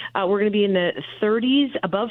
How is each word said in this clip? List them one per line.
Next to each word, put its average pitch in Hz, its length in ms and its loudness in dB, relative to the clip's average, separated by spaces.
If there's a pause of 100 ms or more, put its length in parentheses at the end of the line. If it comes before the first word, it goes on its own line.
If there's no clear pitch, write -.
(140)
uh, 196 120 0
we're 202 120 0
gonna 208 120 2
be 202 140 2
in 196 80 2
the 175 200 2 (280)
thirties 247 500 2 (120)
above 196 280 -2